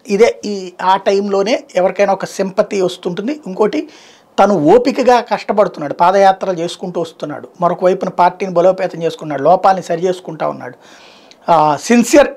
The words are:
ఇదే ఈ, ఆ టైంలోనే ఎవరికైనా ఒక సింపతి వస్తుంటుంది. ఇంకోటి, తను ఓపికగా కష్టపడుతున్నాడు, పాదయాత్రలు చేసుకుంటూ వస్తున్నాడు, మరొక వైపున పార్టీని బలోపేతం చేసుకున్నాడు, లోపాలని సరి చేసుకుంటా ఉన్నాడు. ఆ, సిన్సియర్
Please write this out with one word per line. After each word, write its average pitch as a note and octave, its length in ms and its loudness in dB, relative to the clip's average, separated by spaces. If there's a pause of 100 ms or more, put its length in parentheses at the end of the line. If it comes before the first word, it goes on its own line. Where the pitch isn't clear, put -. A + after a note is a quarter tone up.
ఇదే G#3 380 2
ఈ, F#3+ 360 -8
ఆ F#3 160 2
టైంలోనే G3 680 0 (120)
ఎవరికైనా G3 380 0
ఒక F#3 120 -4
సింపతి F#3+ 560 -4
వస్తుంటుంది. G3 680 -6
ఇంకోటి, G#3 420 -2 (500)
తను G3 360 4
ఓపికగా B3 440 2
కష్టపడుతున్నాడు, G3 760 -2
పాదయాత్రలు F#3+ 680 2
చేసుకుంటూ F3 420 -8
వస్తున్నాడు, D3+ 460 -12 (140)
మరొక F3 220 0
వైపున F#3 260 0
పార్టీని F3+ 420 0
బలోపేతం F3 520 0
చేసుకున్నాడు, D3+ 400 -6
లోపాలని F#3 400 2
సరి E3+ 180 -6
చేసుకుంటా E3 480 -4
ఉన్నాడు. B2+ 280 -12 (720)
ఆ, D3+ 320 4
సిన్సియర్ A#3+ 540 4